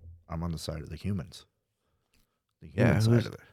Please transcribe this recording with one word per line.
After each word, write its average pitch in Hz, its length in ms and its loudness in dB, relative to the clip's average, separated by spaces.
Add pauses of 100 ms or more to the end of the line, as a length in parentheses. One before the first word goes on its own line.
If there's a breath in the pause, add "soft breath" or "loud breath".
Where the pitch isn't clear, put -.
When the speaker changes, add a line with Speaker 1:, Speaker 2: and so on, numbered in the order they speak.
(280)
Speaker 1:
I'm 82 140 -8
on 87 100 -4
the 78 60 -6
side 78 240 -8
of 69 80 -14
the 78 60 -10
humans. 90 500 -8 (1120)
The 85 140 -18
Speaker 2:
Yeah, 98 120 4
Speaker 1:
human 76 160 4
side 113 100 4
Speaker 2:
who's 117 140 4
Speaker 1:
of - 80 -10
it. - 60 -14 (120)